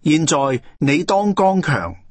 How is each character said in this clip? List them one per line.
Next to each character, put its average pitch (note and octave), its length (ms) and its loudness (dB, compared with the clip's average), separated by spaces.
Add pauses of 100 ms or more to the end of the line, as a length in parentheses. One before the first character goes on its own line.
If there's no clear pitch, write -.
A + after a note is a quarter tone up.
現 D#3 240 2
在 D#3 100 0 (420)
你 D3 260 0
當 G3+ 300 0
剛 F#3+ 280 2
強 F2 340 -4 (140)